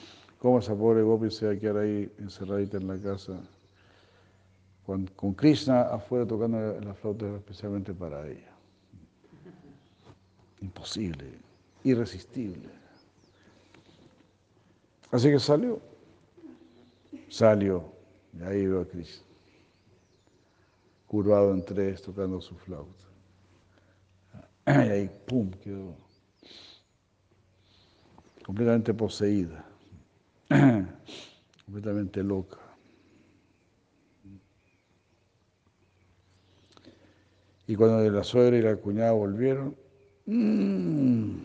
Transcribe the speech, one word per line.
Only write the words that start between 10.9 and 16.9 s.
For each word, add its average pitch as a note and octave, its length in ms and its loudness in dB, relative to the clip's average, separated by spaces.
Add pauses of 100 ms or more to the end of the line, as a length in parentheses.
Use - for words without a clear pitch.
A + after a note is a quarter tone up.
irresistible. A2+ 840 -4 (2500)
Así B2+ 180 6
que C#3+ 100 4
salió. E3 400 0 (1500)